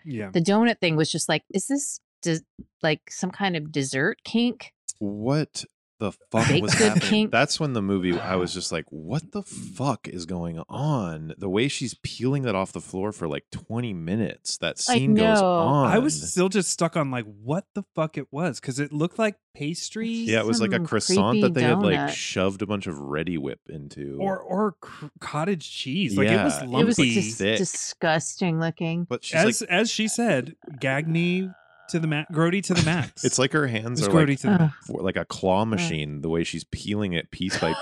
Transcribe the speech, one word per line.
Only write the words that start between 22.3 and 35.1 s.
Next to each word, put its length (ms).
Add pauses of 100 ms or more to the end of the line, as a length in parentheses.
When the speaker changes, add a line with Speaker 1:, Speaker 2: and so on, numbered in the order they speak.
Speaker 3:
a 60
bunch 180
of 120
Reddi-wip 680
into. 540
Speaker 1:
Or, 160
or 420
cr-, 280 (120)
cottage 520
cheese. 440
Like, 120
it 160
was 140
Speaker 3:
Yeah, 60
it 60
Speaker 1:
lumpy. 160
Speaker 3:
was, 140
like, 80
Speaker 2:
It 80
was 100
dis-, 140
Speaker 3:
thick. 180
Speaker 2:
disgusting 1000
looking. 460
Speaker 3:
But 180
she's 120
Speaker 1:
As, 260
Speaker 3:
like 100
Speaker 1:
as 180
she 180
said, 480 (240)
Gagny 760 (360)
to 100
the 80
ma-, 240
grody 320
to 100
the 100
max. 400
Speaker 3:
<laughs> 0
It's 160
like 140
her 140
hands 340
Speaker 1:
It's 80
Speaker 3:
are, 20
Speaker 1:
grody 200
Speaker 3:
like, 100
Speaker 1:
to 60
the 80
Speaker 2:
Ugh. 40
Speaker 1:
max. 280
Speaker 3:
w-, 180
like 120